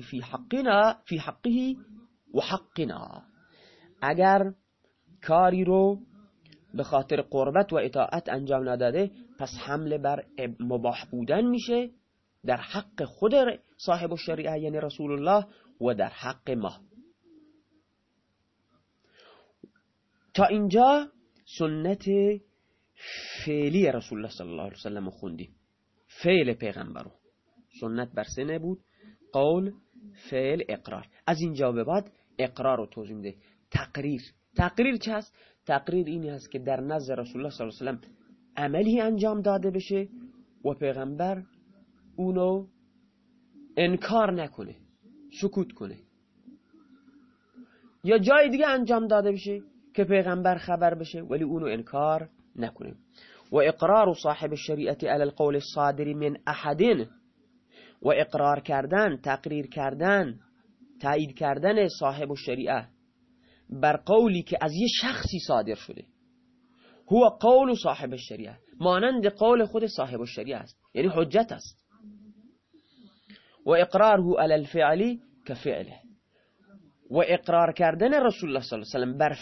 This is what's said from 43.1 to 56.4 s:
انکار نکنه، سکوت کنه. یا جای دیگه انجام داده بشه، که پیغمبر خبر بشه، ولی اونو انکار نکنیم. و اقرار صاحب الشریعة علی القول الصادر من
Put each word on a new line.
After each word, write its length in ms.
انکار 560
نکنه، 440
سکوت 320
کنه. 240
یا 140
جای 320
دیگه 180
انجام 380
داده 260
بشه، 300
که 100
پیغمبر 540
خبر 360
بشه، 280
ولی 220
اونو 220
انکار 600
نکنیم. 400
و 40
اقرار 580
صاحب 360
الشریعة 520
علی 200
القول 320
الصادر 600
من 220